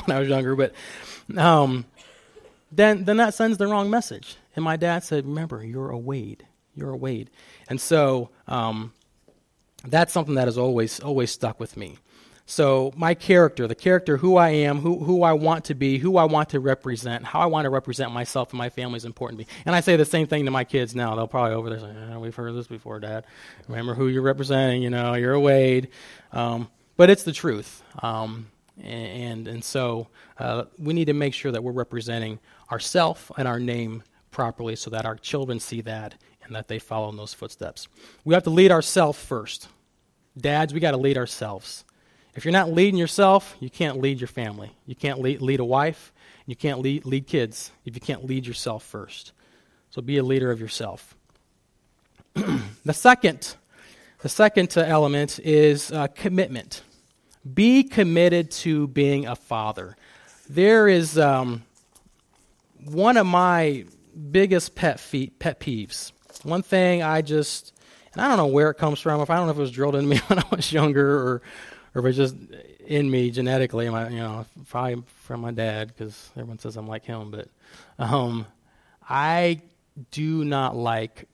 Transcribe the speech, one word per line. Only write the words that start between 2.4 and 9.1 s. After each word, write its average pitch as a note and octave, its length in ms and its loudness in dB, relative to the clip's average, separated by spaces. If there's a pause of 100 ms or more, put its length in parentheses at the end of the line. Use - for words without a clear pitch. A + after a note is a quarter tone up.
then, G3+ 300 4
then G#3 140 2
that A3 160 4
sends A3 240 0
the G3+ 80 0
wrong G3+ 240 0
message. - 460 -4 (200)
And D#3+ 80 -4
my D#3+ 120 -2
dad E3+ 280 -2
said, C#3+ 220 -4
"Remember, D3 380 -8
you're C3 260 -8
a A#2+ 80 -8
Wade. A#2+ 480 -10 (280)
You're C#3 160 -10
a C3 60 -8
Wade." B2 340 -8 (380)
And C3+ 120 -6
so, C3+ 500 2 (180)
um, A2+ 440 -4 (920)